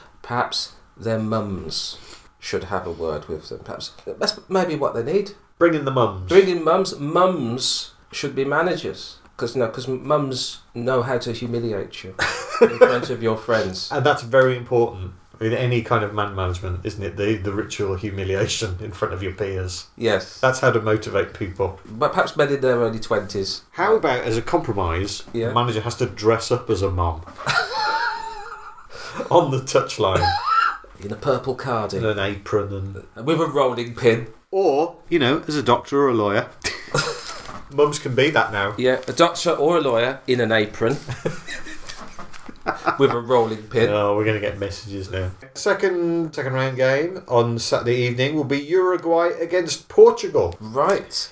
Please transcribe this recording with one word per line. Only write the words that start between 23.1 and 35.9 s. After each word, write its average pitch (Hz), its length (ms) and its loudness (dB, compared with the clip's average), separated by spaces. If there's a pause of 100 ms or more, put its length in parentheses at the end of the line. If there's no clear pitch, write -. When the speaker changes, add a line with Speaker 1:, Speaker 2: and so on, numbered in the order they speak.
Speaker 2:
How 202 260 2
about, 127 260 0
as 113 140 0
a 117 40 0
compromise, 98 840 -2 (100)
Speaker 1:
Yeah. 117 160 -2
Speaker 2:
the 123 40 -2
manager 120 280 2
has 117 140 -4
to 123 100 -2
dress 107 440 2
up - 200 0
as 98 120 2
a 98 80 2
mum 85 340 -2 (220)
<laughs> - 1800 -4
on 147 220 4
the 131 80 0
touchline? 101 680 0 (760)
Speaker 1:
In 104 100 -8
a 110 60 -10
purple 127 380 -2
cardigan. 110 540 -2
Speaker 2:
And 104 100 0
an 98 60 -2
apron 98 800 -4 (140)
and 113 80 -10
Speaker 1:
With 160 160 2
a 165 60 2
rolling 120 480 0
pin. 120 320 4 (240)
Speaker 2:
Or, 165 440 2 (140)
you 175 100 4
know, 143 260 2
as 151 120 -2
a 135 60 0
doctor 123 360 2